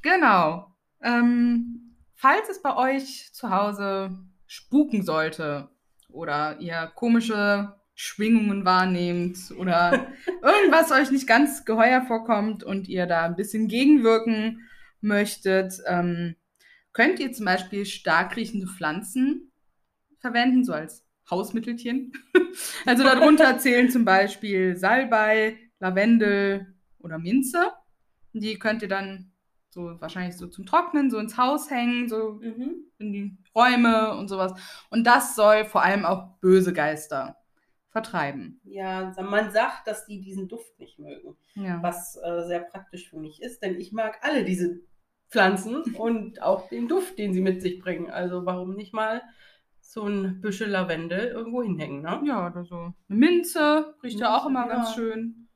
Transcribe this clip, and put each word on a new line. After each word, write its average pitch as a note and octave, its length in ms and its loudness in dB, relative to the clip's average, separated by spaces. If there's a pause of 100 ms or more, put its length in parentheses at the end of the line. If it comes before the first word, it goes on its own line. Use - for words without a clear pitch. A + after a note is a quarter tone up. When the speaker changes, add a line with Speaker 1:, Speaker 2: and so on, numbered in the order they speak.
Speaker 1:
Genau. G3+ 640 4 (340)
Ähm, A#3+ 920 2 (200)
falls F#4 340 2
es F#4+ 120 -10
bei - 140 -2
euch C4+ 580 -2
zu A#3 160 -10
Hause G3 680 -2 (260)
spuken B3+ 580 0
sollte D#3 680 -4 (400)
oder D3+ 500 -6
ihr E3 360 -8
komische G#3 800 0 (200)
Schwingungen G#3 720 0
wahrnehmt F3+ 720 0 (200)
oder F3 500 2 (180)
Speaker 2:
<laughs> - 160 -6
Speaker 1:
irgendwas D#4+ 500 6
euch C4+ 200 4
nicht C4+ 160 0
ganz C#4+ 360 4
geheuer A#3 380 4
vorkommt A3 640 -2
und F#3+ 260 -8
ihr F3+ 160 -2
da E3+ 180 0
ein E3+ 140 -2
bisschen G#3 320 -2
gegenwirken A3+ 960 4 (320)
möchtet, F#3+ 760 0 (120)
ähm, F3 480 -2 (560)
könnt D4+ 300 2
ihr C4+ 100 -4
zum A3 140 -8
Beispiel G3 400 -2
stark F3 500 0
riechende G#3+ 320 -6
Pflanzen G3+ 840 -4 (680)
verwenden, B3 460 2
so F3+ 80 -4
als D#3 320 -10 (240)
Hausmittelchen. A#3 840 -6 (220)
<laughs> F#4+ 100 6 (420)
Also B3 180 4
darunter C4 540 8
Speaker 2:
<laughs> - 0 -
Speaker 1:
zählen B3 320 4
zum B3 160 2
Beispiel F#3+ 720 2
Salbei, A3 800 2 (220)
Lavendel G3+ 960 2 (240)
oder D#3+ 180 -12
Minze. B3+ 540 0 (640)
Die G#3+ 260 -6
könnt A3 240 -2
ihr G3 40 -8
dann G3 440 -8 (400)
so E3+ 280 -14
wahrscheinlich F3+ 380 -8
so F3+ 80 -16
zum F#3+ 220 -16
Trocknen, D#4 420 2
so A3+ 80 -2
ins G#3+ 180 -8
Haus C#4+ 360 0
hängen, A#3+ 360 -2
so A3 360 -6
Speaker 2:
Mhm. A#3+ 320 -10 (240)
Speaker 1:
in G#3 120 -8
die G3+ 260 -8 (180)
Räume A#3 600 4
und G3 120 -8
sowas. F#3+ 260 -4 (380)
Und A3+ 160 2
das C4+ 280 4
soll G#3+ 300 6
vor G3+ 160 0
allem F#3+ 240 2
auch - 360 -4
böse F#3 320 6
Geister D3+ 640 -4 (520)
vertreiben. D3+ 760 -6
Speaker 2:
Ja, F#3+ 480 -8
sa-, F#3 100 -12
man G3+ 260 -2
sagt, A3+ 380 -2
dass G#3+ 180 -10
die G3+ 160 -14
diesen F#3+ 260 -10
Duft - 300 -18
nicht - 220 -20
mögen. - 360 -20 (200)
Speaker 1:
Ja. F#3 260 -6
Speaker 2:
Was, - 360 -8
äh, E3+ 280 -6
sehr F3 140 -4
praktisch F3 500 -18
für D#3+ 80 -18
mich D#3 240 -16
ist, B3 220 -14
denn F#3 180 -4
ich G3 120 -14
mag A3 280 -6
alle C#4 240 0
diese F3+ 340 -2 (500)
Pflanzen G#3 520 0
Speaker 1:
<laughs> B3 160 -8
Speaker 2:
und A3+ 460 -6
auch F#3+ 260 -2
den A#3 180 -6
Duft, F4+ 300 -2
den G#3 160 -4
sie F#3 80 0
mit F#3 220 -2
sich F3+ 160 -6
bringen. E3+ 320 -8
Also F3+ 340 -6
warum F#3 300 -6
nicht G3+ 180 -14
mal A3 300 -4 (600)
so G#3+ 220 -8
ein F#3+ 320 -4
Büschel G#3 300 -6
Lavendel F3 580 -4
irgendwo A#3 340 -6
hinhängen, D3+ 420 -6
ne? F#3+ 200 -6
Speaker 1:
Ja, A3+ 240 -2
oder F3 160 -10
so. F3 300 -12 (160)
Eine G3+ 100 0
Minze D#4 840 2
riecht A#3+ 160 -10
ja A3 160 0
auch A3+ 120 2
Speaker 2:
Minze, D4 40 -4 (140)
Speaker 1:
immer C4 60 -4
ganz A#3 180 -2
Speaker 2:
ja. A3+ 80 -6
Speaker 1:
schön. A3+ 600 -8